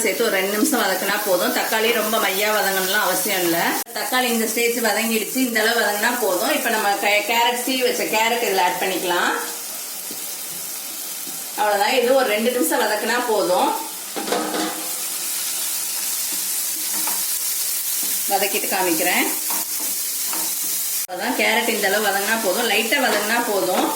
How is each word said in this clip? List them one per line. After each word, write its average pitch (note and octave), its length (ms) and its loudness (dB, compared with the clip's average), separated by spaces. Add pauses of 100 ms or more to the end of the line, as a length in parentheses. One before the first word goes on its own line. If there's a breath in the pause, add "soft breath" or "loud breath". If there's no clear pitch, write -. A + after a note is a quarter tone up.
சேர்த்து A3 240 2
ஒரு F#3+ 100 0
ரெண்டு F#3+ 180 0
நிமிஷம் A3 280 2
வதக்குனா G3 320 0 (120)
போதும். F#3 320 2
தக்காளி A3 280 2 (120)
ரொம்ப G#3+ 160 2 (100)
மையா G3 320 2
வதங்கணும்லாம் F#3+ 500 2
அவசியம் F#3 380 0
இல்ல. E3+ 120 2 (420)
தக்காளி B3+ 340 0
இந்த A3+ 200 0
ஸ்டேஜ் A#3 340 2
வதங்கிடுச்சு, A3 600 0
இந்த A3+ 160 2
அளவு A#3 200 4
வதங்கினா G#3 280 0 (140)
போதும். G#3 320 2
இப்ப B3 180 0
நம்ம G3+ 140 2 (160)
கே-, G#3 240 4
கேரட், A#3+ 380 2
சீவி C4 200 0
வச்ச A3 160 0 (120)
கேரட் A#3 320 2
இதுல F#3+ 200 2
ஆட் - 160 -2
பண்ணிக்கலாம். F#3 480 0 (2250)
அவ்வளவுதான், A3 360 2
இது A#3+ 220 4
ஒரு B3 160 4
ரெண்டு A#3 200 2
நிமிஷம் B3 280 0
வதக்குனா A3+ 340 0 (140)
போதும். F#3+ 400 2 (4000)
வதக்கிட்டு G3+ 440 0
காமிக்கிறேன். F#3 500 2 (1800)
அவ்வளவுதான், G#3 340 -4
கேரட் A#3 340 2
இந்த G3 160 0
அளவு G#3+ 180 2
வதங்கினா G3+ 360 0
போதும், G#3+ 260 2
லைட்டா A3+ 360 2
வதங்கினா G#3+ 320 2 (120)
போதும். G#3 340 2 (120)